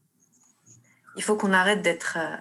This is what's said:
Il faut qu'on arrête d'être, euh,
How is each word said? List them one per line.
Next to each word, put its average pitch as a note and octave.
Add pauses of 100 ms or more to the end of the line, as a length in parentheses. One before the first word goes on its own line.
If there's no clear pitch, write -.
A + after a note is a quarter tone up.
(1160)
Il F#3+
faut G#3+
qu'on G3+
arrête F#3+
d'être, E3+
euh, D#3